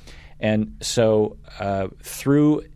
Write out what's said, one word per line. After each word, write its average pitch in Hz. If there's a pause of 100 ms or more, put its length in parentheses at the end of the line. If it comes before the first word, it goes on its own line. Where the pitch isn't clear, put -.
(400)
And 107
so, 110 (220)
uh, 98 (140)
through, 147 (120)